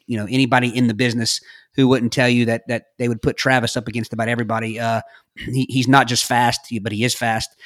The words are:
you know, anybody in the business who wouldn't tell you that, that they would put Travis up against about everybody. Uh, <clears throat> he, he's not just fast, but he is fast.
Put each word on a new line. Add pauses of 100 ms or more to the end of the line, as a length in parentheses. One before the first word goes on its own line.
you
know,
anybody
in
the
business (360)
who
wouldn't
tell
you
that,
that (100)
they
would
put
Travis
up
against
about
everybody.
Uh, (180)
<clears throat>
he,
he's
not
just
fast, (200)
but
he
is
fast. (100)